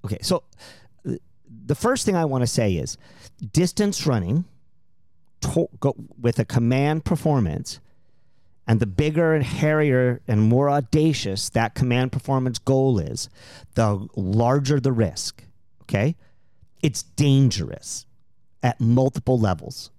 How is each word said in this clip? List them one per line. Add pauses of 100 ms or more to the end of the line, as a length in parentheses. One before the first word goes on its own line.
Okay,
so, (640)
uh, (520)
the
first
thing
I
wanna
say
is (560)
distance
running (960)
to-, (120)
go-, (240)
with
a
command
performance, (880)
and
the
bigger
and
hairier
and
more
audacious
that
command
performance
goal
is, (460)
the
larger
the
risk, (400)
okay? (680)
It's
dangerous (560)
at
multiple
levels